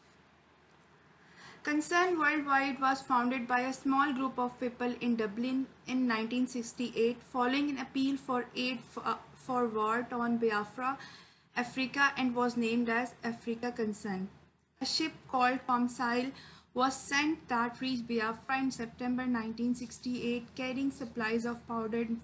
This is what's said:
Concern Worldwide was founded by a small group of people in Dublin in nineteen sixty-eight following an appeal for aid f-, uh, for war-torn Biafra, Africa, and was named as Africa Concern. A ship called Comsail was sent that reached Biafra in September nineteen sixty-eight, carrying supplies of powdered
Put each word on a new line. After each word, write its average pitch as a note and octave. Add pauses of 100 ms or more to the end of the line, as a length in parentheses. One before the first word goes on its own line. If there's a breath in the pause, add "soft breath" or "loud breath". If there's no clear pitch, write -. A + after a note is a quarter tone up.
(1600 loud breath)
Concern F4
Worldwide C#4+
was C4+
founded B3
by B3
a C4
small C4+
group C4
of B3
people A#3+
in A#3+
Dublin A#3 (200)
in B3+
nineteen A#3
sixty-eight A#3
following C4+
an C4+
appeal C4+
for B3 (100)
aid B3
f-, -
uh, A3+ (180)
for B3
war-torn A#3
Biafra, A3+ (580 loud breath)
Africa, C4
and B3+
was A#3+
named A#3
as A#3+ (100)
Africa A#3
Concern. G#3 (540)
A -
ship D#4+ (200)
called B3+
Comsail B3 (440 loud breath)
was C4
sent D4+
that A#3+
reached B3+
Biafra A3+
in C4+
September B3
nineteen A#3
sixty-eight, A#3+
carrying C4
supplies A#3
of A#3+
powdered A#3